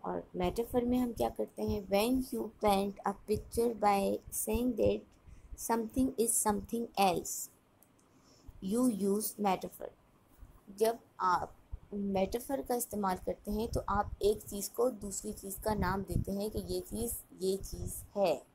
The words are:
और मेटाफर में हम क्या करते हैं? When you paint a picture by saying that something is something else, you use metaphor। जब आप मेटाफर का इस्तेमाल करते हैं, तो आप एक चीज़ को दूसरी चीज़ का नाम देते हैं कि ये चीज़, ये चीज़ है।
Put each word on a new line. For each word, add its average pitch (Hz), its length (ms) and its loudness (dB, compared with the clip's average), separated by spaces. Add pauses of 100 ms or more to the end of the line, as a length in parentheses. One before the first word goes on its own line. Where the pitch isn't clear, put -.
और 180 300 -6
मेटाफर 226 500 0
में 247 140 2
हम 240 140 0
क्या 226 160 -2
करते 214 340 -6
हैं? 208 240 -2
When 240 460 2
you 220 160 -4 (140)
paint 202 500 2
a - 0 - (160)
picture 220 500 0
by 202 380 4 (140)
saying 233 420 0
that 208 260 4 (580)
something 233 640 0
is 226 280 2
something 214 400 -2 (120)
else, - 500 2 (1160)
you 220 340 2 (160)
use 214 240 -4
metaphor। 185 500 -2 (840)
जब 220 240 2 (200)
आप 180 360 2 (380)
मेटाफर 202 680 0
का 254 140 0
इस्तेमाल 196 420 0
करते - 340 -4
हैं, 220 200 0
तो - 80 0 (100)
आप 202 220 2 (100)
एक 214 200 4
चीज़ 202 300 -8
को 247 180 2
दूसरी 208 440 -6
चीज़ - 280 -10
का 214 120 0
नाम 196 280 0
देते - 300 0
हैं 202 200 -2
कि 214 80 -4
ये 180 220 -4
चीज़, 226 320 -4 (280)
ये 190 160 2
चीज़ 180 460 -8 (140)
है। 170 380 2